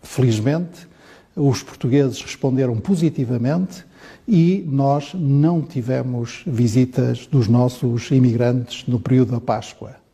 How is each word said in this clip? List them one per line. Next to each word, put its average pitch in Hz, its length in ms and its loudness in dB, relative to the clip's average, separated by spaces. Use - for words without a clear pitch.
Felizmente, 127 840 -2
os 139 260 0
portugueses 135 600 0
responderam 127 580 -2
positivamente 147 1040 -2
e 185 440 2
nós 139 440 0
não 156 480 2
tivemos 123 880 -6
visitas 123 800 0
dos 120 220 2
nossos 123 600 0
imigrantes 123 800 0
no 123 100 -2
período 123 360 2
da 117 80 -4
Páscoa. - 560 -8